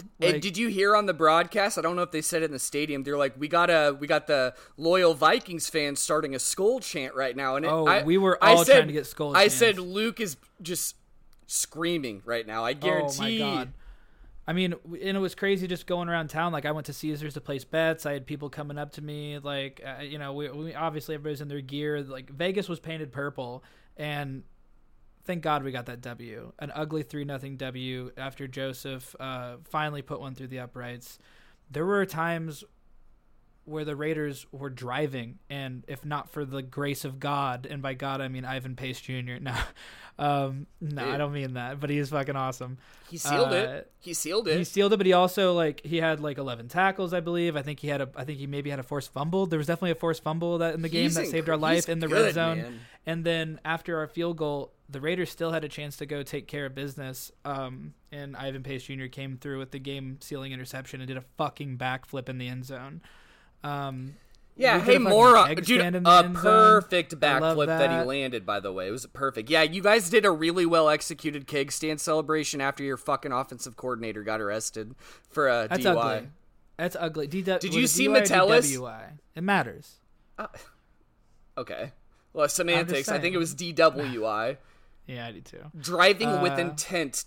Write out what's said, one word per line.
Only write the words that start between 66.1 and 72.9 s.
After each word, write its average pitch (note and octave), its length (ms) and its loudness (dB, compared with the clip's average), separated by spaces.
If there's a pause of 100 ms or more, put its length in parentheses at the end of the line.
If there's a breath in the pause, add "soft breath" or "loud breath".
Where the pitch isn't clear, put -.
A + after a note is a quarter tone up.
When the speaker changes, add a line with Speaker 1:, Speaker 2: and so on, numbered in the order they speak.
Speaker 1:
a F3 140 12
Speaker 2:
end F3+ 120 -4
zone. E3+ 60 -4
Speaker 1:
perfect G#3+ 800 8
Speaker 2:
I C#3 160 6
love D#3+ 180 2
Speaker 1:
backflip D3 100 4
that D#3 240 4
he E3 80 0
Speaker 2:
that. E3 80 0
Speaker 1:
landed, C3 380 -4
by G2+ 160 -2
the G2 120 -4
way. F#2 160 -4
It - 20 -4
was B2 160 -8
perfect. B2 420 -4
Yeah, D#3+ 140 4
you D#3+ 200 0
guys G#3 280 4
did G#3+ 160 6
a G3 40 6
really E3+ 360 2
well-executed D3+ 800 2
keg C#3+ 260 -2
stand D#3 280 -4
celebration D#3 600 0
after C#3 220 -2
your C3+ 160 -4